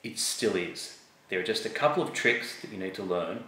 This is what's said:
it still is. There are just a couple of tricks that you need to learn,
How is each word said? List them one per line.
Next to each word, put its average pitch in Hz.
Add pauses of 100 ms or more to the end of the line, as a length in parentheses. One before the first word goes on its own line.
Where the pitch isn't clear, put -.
it -
still -
is. - (300)
There 92
are 90
just 110
a 107
couple 151
of -
tricks -
that -
you 104
need 95
to 101
learn, 90